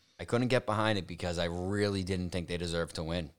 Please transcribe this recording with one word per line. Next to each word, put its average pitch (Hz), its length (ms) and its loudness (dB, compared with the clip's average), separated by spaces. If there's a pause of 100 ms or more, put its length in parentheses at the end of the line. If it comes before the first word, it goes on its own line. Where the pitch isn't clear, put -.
(180)
I 85 80 -8
couldn't 123 220 2
get 123 180 4
behind 107 320 2
it 87 80 -4
because 85 320 -2
I 87 80 2
really 98 560 0
didn't 90 260 0
think 87 180 -4
they 87 120 -2
deserved 85 380 -2
to 85 60 -4
win. 82 360 -2